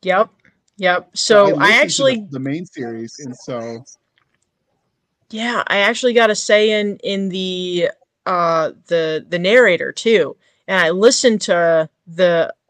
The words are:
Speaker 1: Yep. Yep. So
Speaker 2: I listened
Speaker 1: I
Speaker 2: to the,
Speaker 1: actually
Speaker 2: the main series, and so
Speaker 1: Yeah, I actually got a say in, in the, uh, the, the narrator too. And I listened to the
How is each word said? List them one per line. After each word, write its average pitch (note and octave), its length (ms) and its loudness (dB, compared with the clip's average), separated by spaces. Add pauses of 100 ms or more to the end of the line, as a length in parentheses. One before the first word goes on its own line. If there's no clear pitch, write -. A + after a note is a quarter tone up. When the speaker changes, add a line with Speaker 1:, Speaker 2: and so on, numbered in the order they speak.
Speaker 1:
Yep. F#3 280 0 (460)
Yep. F3+ 380 0
So G#3 320 4
Speaker 2:
I G3 60 4
listened D3 100 0
Speaker 1:
I G3+ 80 4
Speaker 2:
to - 20 2
the, A#3+ 100 4
Speaker 1:
actually C4 480 0
Speaker 2:
the C3+ 100 -10
main D3 260 -6
series, A#2 540 -12
and B2+ 160 -14
so A#2 480 -12 (1500)
Speaker 1:
Yeah, A3 360 -6
I F#3+ 120 0
actually A3+ 360 0
got A3+ 160 4
a G#3 40 0
say G#3+ 460 2
in, G3+ 240 -4
in G3 240 -4
the, F3+ 640 -4 (360)
uh, E3 460 -2 (140)
the, D#3+ 420 -2
the F3 100 -6
narrator F3+ 540 2
too. G3 440 0 (300)
And F#3+ 140 -2
I E3 100 2
listened A3 520 2
to E3 460 0 (180)
the E3+ 480 0 (160)